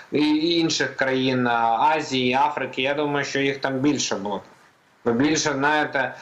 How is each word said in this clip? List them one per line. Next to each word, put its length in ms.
і, 80
і 400
інших 360
країн, 520
е, 40
Азії, 540
Африки, 480
я 120
думаю, 320
що 140
їх 180
там 160
більше 420
буде. 260
Бо 60
більше, 420
знаєте, 680